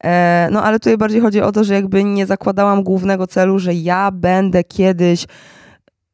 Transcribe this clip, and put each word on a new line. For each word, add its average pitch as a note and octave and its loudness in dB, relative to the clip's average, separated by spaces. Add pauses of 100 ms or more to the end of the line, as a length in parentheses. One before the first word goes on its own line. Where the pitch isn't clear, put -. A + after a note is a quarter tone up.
E, F3 2
no G#3 0
ale G#3+ 0
tutaj A3+ 0
bardziej G#3+ 0
chodzi G#3+ 2
o G3 0
to, G#3 0
że G3+ 0
jakby G3 0
nie G3+ -2
zakładałam G3 0
głównego F#3 -2
celu, F#3+ 0
że F3+ -2
ja F3+ -2
będę F3+ 0
kiedyś F3+ 0 (880)